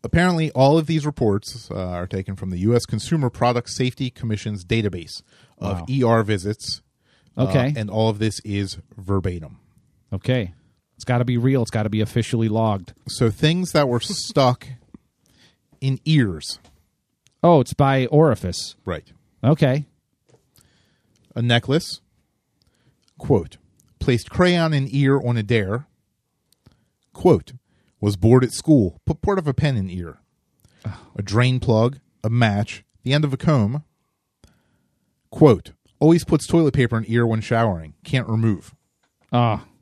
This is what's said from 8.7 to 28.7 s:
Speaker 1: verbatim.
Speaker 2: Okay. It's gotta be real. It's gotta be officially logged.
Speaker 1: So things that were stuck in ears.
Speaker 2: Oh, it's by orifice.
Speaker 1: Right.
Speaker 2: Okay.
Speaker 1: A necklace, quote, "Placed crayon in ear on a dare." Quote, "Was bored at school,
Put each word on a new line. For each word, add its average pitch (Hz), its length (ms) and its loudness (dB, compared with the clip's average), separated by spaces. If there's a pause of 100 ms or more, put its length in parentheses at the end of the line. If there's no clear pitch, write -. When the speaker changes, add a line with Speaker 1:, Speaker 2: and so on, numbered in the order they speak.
Speaker 1:
verbatim. 90 600 -6 (540)
Speaker 2:
Okay. 104 400 -4 (440)
It's - 100 -20
gotta 120 180 0
be 120 140 2
real. 131 240 2
It's - 80 -4
gotta 110 180 -2
be 107 140 0
officially 113 480 0
logged. 107 420 -2 (160)
Speaker 1:
So 117 220 0
things 165 420 -2
that 147 160 2
were 120 120 -2
stuck - 680 -2 (1120)
in 135 240 -2
ears. 117 540 0 (840)
Speaker 2:
Oh, 170 180 6
it's - 120 -2
by 135 340 2
orifice. 135 680 0 (100)
Speaker 1:
Right. 82 260 -10 (320)
Speaker 2:
Okay. 143 440 2 (1500)
Speaker 1:
A 117 60 -6
necklace, 120 640 0 (1120)
quote, - 400 -2 (420)
"Placed 123 300 -2
crayon 175 460 2
in 135 160 0
ear 139 280 2
on 120 200 -2
a 110 40 -2
dare." 107 440 -2 (1300)
Quote, 127 400 2 (440)
"Was 104 180 0
bored 120 280 6
at 117 80 -4
school, 123 540 2